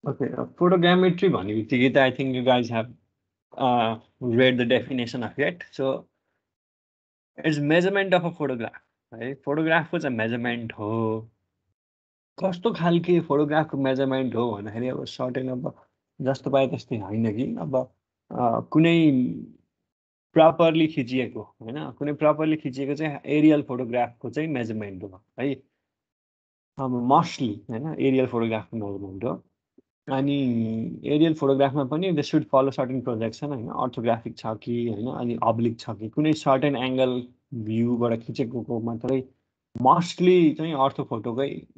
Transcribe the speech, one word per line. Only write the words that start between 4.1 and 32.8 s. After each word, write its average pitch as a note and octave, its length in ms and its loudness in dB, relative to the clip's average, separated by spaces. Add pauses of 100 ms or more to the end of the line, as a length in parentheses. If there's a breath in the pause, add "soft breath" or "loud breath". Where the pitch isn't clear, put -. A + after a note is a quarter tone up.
read B2+ 340 4
the A#2+ 140 0
definition B2 520 -2
of G#2+ 160 -10
it। D#3+ 160 -2 (220)
So, C3+ 260 -4 (1400)
it's D3 120 0
measurement F3+ 600 2
of F3 60 -4
a E3 60 -2
photograph, B2+ 460 -6 (360)
है? A#2 200 -10
फोटोग्राफको D#3+ 680 0
चाहिँ C3+ 180 -4
measurement A#2 560 -4
हो। A2 560 -4 (1120)
कस्तो F#3+ 300 -2
खालके E3+ 460 2
फोटोग्राफको D3+ 580 0
measurement C3 580 0
हो A#2+ 160 0
भन्दाखेरि G#2+ 360 -6
अब C3+ 180 -6
certain B2+ 440 -6
अब B2+ 260 -6 (460 soft breath)
जस्तो C3+ 280 -2
पाए C3+ 180 4
त्यस्तै A#2+ 300 -6
होइन G#2 400 -2
कि D#3 180 -4
अब, D3 220 -4 (540)
अ, A#2 280 0
कुनै D#3+ 520 4 (1200)
properly E3 540 6
खिचिएको, B2+ 540 -4
होइन? A#2+ 500 -12
कुनै D3 220 -6
properly D3+ 420 2
खिचिएको C#3 380 -6
चाहिँ D3 320 -6
aerial D3+ 360 6
फोटोग्राफको A#2+ 680 -4
चाहिँ D3+ 200 -4
measurement G#2+ 540 -6
हो, F#2+ 180 -16 (180)
है? C3+ 160 -2 (1200)
अब B2+ 320 -2
mostly, C3 460 2 (120)
होइन? C3+ 300 -8
Aerial C3 260 4
फोटोग्राफको A#2 520 -4
measurement G2 460 -8
हो। D#3+ 200 -6 (680)
अनि C#3 260 0 (680)
aerial D3+ 280 4
फोटोग्राफमा C#3 500 2
पनि D#3 280 -2
they D3 120 0
should - 240 0
follow C3+ 320 2
certain B2+ 220 -2